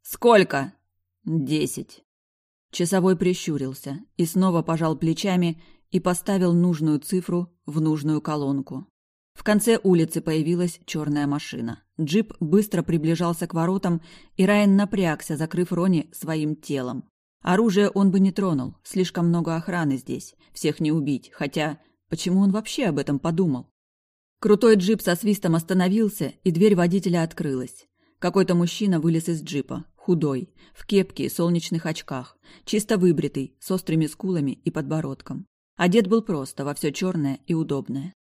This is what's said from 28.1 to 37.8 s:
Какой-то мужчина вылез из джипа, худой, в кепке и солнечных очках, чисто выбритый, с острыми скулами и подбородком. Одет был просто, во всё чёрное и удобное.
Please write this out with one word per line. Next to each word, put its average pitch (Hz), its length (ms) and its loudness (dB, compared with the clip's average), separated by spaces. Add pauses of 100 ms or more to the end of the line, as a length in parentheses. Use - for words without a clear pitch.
Какой-то 180 360 2
мужчина 175 460 2
вылез 165 280 0
из 165 140 -4
джипа, - 420 -8 (120)
худой, 147 560 -2 (220)
в - 120 -20
кепке 190 400 0
и - 20 -2
солнечных 170 560 -2
очках, 143 540 -8 (260)
чисто 208 320 -2
выбритый, 165 640 0
с - 100 -10
острыми 160 360 0
скулами 151 460 -4 (120)
и 165 60 -2
подбородком. 143 760 -8 (300)
Одет 190 320 4
был 220 140 2
просто, 139 420 -6
во 143 100 -4
всё 151 160 -2
чёрное 151 560 -2
и - 80 0
удобное. 143 680 -4